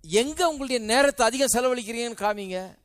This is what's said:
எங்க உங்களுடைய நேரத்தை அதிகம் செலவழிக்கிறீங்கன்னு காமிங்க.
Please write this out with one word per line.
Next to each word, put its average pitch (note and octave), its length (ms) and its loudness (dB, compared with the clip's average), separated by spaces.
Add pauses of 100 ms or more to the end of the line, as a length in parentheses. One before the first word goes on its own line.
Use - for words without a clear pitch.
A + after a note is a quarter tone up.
எங்க C#4+ 460 0
உங்களுடைய B3+ 380 -2
நேரத்தை B3+ 400 4
அதிகம் B3+ 280 2
செலவழிக்கிறீங்கன்னு A#3 680 -2
காமிங்க. F#3+ 640 -4